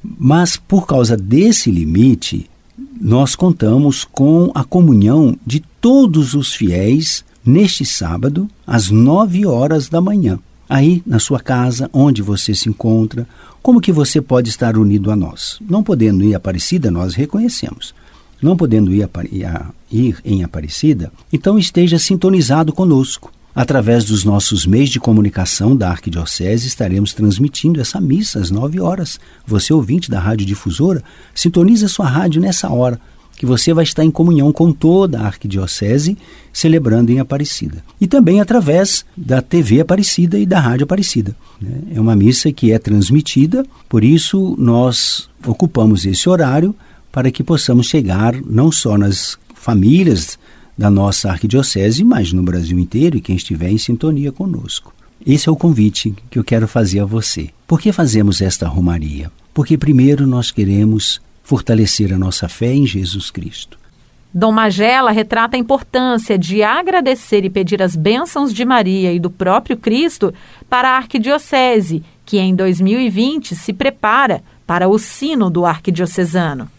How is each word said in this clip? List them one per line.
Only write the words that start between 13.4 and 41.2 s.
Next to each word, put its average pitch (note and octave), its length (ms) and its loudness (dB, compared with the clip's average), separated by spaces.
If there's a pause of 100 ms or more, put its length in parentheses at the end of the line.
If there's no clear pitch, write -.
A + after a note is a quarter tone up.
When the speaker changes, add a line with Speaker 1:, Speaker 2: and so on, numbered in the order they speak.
Speaker 1:
como A#3+ 180 4
que F#3+ 120 0
você D3+ 280 0
pode B2 280 0
estar A2 300 -2
unido G#2 320 2
a G#2+ 60 0
nós? - 420 -8 (100)
Não G3+ 140 0
podendo A2 420 2
ir G#2+ 100 2
à F2+ 40 -2
Aparecida, G2 520 -2
nós F2 240 -4
reconhecemos. G3+ 800 -6 (460)
Não E3+ 160 2
podendo A2 380 2
ir, G#2 80 2
a, F2+ 680 -8 (220)
ir A#2 320 0
em F#2+ 180 -2
Aparecida, E2 680 -2 (200)
então G3 260 2
esteja F3 400 2
sintonizado E3 720 2
conosco. C#3+ 600 0 (220)
Através A#2+ 500 2
dos G2+ 200 0
nossos G2+ 420 0
meios B2+ 240 2
de B2+ 80 -2
comunicação G#2+ 760 0
da G2+ 120 -2
Arquidiocese, F2+ 800 -4
estaremos G2+ 480 -2
transmitindo C3+ 680 0
essa F#3 200 -6
missa E3+ 400 -2
às F2 100 -4
nove C#3+ 300 -4
horas. F3 400 -6 (260)
Você, G#2+ 260 -2
ouvinte D3 380 0
da G2+ 80 -2
Rádio G2+ 260 -2
Difusora, A#2+ 600 -2 (280)
sintoniza G3 540 2
sua F3+ 220 -2
rádio D#3+ 320 0
nessa F#3 280 -2
hora, B2 320 -2 (360)
que C3 100 -6
você B2+ 260 0
vai E3 120 2
estar D#3 200 -2
em D#3+ 60 4
comunhão D#3 420 2
com E3 200 2
toda E3 480 2
a G#2+ 60 -2
Arquidiocese, G#2 920 -2 (340)
celebrando A#2+ 600 2
em C3 80 2
Aparecida. C3+ 640 -6 (160)
E F#3 80 2
também G3+ 320 4
através F#3+ 640 2 (120)
da B2+ 240 0
T E3+ 220 0
V A#2+ 200 4
Aparecida F3+ 540 0
e G#3 80 0
da F3+ 140 0
Rádio B2+ 240 0
Aparecida, C#3 540 -4 (240)